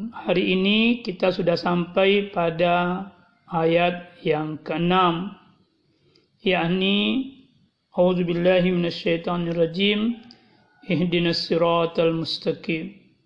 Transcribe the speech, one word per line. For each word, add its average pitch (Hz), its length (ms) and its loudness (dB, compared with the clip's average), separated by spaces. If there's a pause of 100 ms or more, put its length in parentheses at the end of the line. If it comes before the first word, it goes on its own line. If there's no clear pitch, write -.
(120)
hari 196 400 -2
ini 214 480 2
kita 185 320 -2
sudah 180 240 0
sampai 190 720 2
pada 175 800 0 (400)
ayat 170 720 0
yang 156 400 -4
keenam, 175 800 0 (1040)
yakni, 196 960 0 (520)
"A'udzubillahi 180 800 2
minasyaitonirrajim. 175 1400 0 (720)
Ihdinas 170 560 0
siratal 170 720 0
mustaqim." 160 800 -6 (300)